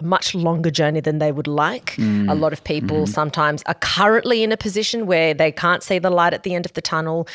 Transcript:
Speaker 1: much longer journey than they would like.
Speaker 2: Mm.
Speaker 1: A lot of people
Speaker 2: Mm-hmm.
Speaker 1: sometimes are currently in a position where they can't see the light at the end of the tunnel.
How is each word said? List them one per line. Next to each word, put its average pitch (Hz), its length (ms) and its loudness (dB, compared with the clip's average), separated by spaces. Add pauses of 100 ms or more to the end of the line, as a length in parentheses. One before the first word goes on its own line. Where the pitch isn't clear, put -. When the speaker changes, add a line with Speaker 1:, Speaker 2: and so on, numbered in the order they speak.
Speaker 1:
much 180 320 0
longer 165 340 0
journey 151 300 0
than 156 180 -2
they 151 140 0
would 139 160 -4
like. 151 500 -2
Speaker 2:
Mm. 104 340 2
Speaker 1:
A - 40 2
lot 156 180 0
of - 100 -14
people 151 340 -2
Speaker 2:
Mm-hmm. - 140 2
Speaker 1:
sometimes 151 540 0
are 170 80 -2
currently 220 680 2
in 220 80 0
a 220 60 -2
position 214 500 -4
where 160 260 4
they 156 180 2
can't 175 300 0
see 185 160 -2
the 185 140 0
light 170 240 4
at - 80 -8
the 180 100 -4
end 175 140 -4
of - 60 -12
the 160 80 -8
tunnel. 160 540 -4